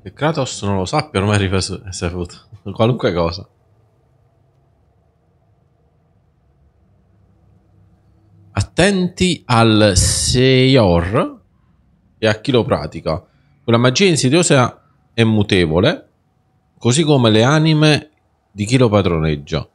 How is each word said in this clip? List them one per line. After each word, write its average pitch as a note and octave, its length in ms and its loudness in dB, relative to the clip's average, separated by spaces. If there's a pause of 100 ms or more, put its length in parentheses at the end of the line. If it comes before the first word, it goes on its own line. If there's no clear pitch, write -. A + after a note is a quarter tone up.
Che - 140 -18
Kratos D3 480 -4
non G2+ 160 -2
lo F#2 80 -4
sappia, B2+ 340 -4
ormai G#2 160 0
è - 20 2
ripeso-, F#2+ 440 -4
è F#2 100 -16
saputo. F2 440 -8 (360)
Qualunque A2+ 400 -2
cosa. E2+ 340 -4 (4000)
Attenti F3+ 920 -2
al A2 520 2
Seor B2+ 1500 0 (720)
e G#2+ 100 -4
a G#2+ 140 0
chi C#3 120 -6
lo A2+ 120 2
pratica. D#2+ 580 -4 (400)
Quella A#2 160 0
magia B2+ 280 2
insidiosa C#3 760 0 (300)
e A2+ 120 0
mutevole, G2+ 840 0 (680)
così B2 240 0
come C#3 260 2
le G#2+ 140 4
anime D3+ 680 2 (400)
di G2+ 140 -8
chi B2 140 0
lo B2 100 4
padroneggia. D#2+ 880 -2